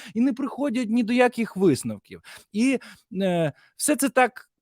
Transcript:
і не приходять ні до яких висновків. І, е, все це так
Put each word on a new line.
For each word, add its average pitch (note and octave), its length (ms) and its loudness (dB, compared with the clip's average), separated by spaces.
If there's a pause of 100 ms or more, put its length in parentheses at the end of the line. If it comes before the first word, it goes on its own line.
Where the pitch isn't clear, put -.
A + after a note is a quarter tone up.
(140)
і G#3+ 60 0
не C4+ 120 2
приходять B3+ 560 -4
ні A#3 140 2
до G#3+ 100 -2
яких A#3+ 440 0
висновків. A#2+ 680 0 (300)
І, B3 260 0 (440)
е, F3 300 0 (240)
все D4 200 0
це C4+ 120 0
так - 420 0 (120)